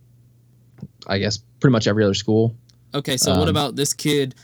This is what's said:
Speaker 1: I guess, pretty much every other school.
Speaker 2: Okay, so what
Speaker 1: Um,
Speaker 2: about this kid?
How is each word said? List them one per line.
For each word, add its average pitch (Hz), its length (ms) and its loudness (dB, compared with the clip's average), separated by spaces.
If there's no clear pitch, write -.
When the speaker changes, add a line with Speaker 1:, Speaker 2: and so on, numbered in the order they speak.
Speaker 1:
I 98 120 -2
guess, 104 200 -2
pretty 139 120 4
much 113 140 2
every 107 180 2
other 98 100 4
school. 110 400 0
Speaker 2:
Okay, 139 240 -4
so - 140 0
what 147 100 2
Speaker 1:
Um, 160 60 2
Speaker 2:
about 147 280 -2
this 143 160 -2
kid? 143 520 -2